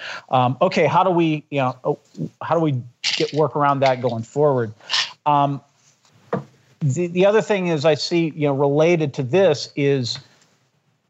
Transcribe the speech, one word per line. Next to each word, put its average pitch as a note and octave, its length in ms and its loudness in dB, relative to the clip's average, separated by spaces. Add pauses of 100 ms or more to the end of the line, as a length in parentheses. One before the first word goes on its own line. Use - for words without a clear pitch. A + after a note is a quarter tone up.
(300)
Um, B2+ 320 0
okay, F3+ 240 2
how F3 180 4
do F#3 60 0
we, E3 400 0
you C#3 100 -4
know, B2+ 240 -2
oh, D3 160 -4 (420)
how - 140 -2
do E3+ 60 0
we C#3+ 200 0 (360)
get D#3 160 -4
work D3+ 240 0
around C#3+ 240 0
that C3 200 2
going A2+ 220 -4
forward? C3 480 0 (540)
Um, C#3+ 340 2 (1200)
the, E3 280 -2
the F3+ 180 2
other G#3 160 4
thing F#3+ 260 -2
is D#3 160 -2
I D#3 120 4
see, E3 400 -2
you D3 120 0
know, C#3 60 2
related D3 640 2
to C#3+ 80 -4
this D#3 520 2
is C#3 440 -2 (920)